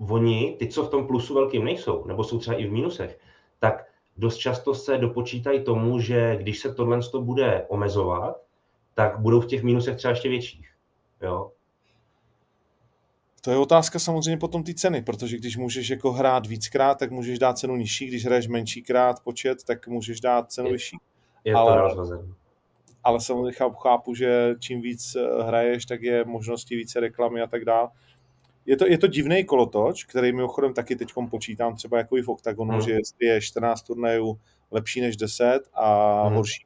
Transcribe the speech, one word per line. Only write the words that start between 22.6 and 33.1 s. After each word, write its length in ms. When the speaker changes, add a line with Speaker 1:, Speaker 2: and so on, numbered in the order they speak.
Speaker 2:
ale 160
samozřejmě 320
chápu, 240
chápu, 380
že 460
čím 200
víc, 360
eh, 260
hraješ, 440
tak 160
je 220
možností 520
více 240
reklamy 420
a 40
tak 180
dál. 240
Je 100
to, 100
je 120
to 80
divnej 380
kolotoč, 600
který 280
mimochodem 420
taky 220
teďkom 340
počítám 460
třeba 220
jako 180
i 60
v 60
Oktagonu, 440
Speaker 1:
Hmm. 80
Speaker 2:
že 120
jestli 340